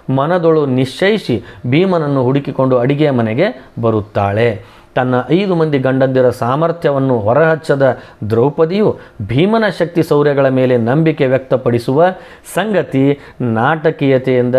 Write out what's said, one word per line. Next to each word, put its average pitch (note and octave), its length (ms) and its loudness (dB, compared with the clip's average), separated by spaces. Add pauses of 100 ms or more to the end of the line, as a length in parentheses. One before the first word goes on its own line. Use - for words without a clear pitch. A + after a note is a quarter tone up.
(160)
ಮನದೊಳು D#3+ 500 2
ನಿಶ್ಚಯಿಸಿ C3 760 -2 (240)
ಭೀಮನನ್ನು D3 560 0
ಹುಡುಕಿಕೊಂಡು C3 560 0
ಅಡಿಗೆ C#3+ 320 0
ಮನೆಗೆ B2 600 -2 (100)
ಬರುತ್ತಾಳೆ. G#2 1000 -2 (140)
ತನ್ನ B2+ 200 0 (160)
ಐದು F#3+ 240 0
ಮಂದಿ D#3 240 0
ಗಂಡಂದಿರ C3 520 2
ಸಾಮರ್ಥ್ಯವನ್ನು C3+ 880 -2
ಹೊರಹಚ್ಚದ C3+ 800 0 (320)
ದ್ರೌಪದಿಯು D#3+ 640 0 (260)
ಭೀಮನ F#3 420 0 (140)
ಶಕ್ತಿ E3 240 0
ಶೌರ್ಯಗಳ C#3+ 460 2
ಮೇಲೆ B2+ 280 2
ನಂಬಿಕೆ D3 500 0
ವ್ಯಕ್ತಪಡಿಸುವ B2+ 800 0 (500)
ಸಂಗತಿ C#3+ 640 0 (220)
ನಾಟಕೀಯತೆಯಿಂದ C3 1160 0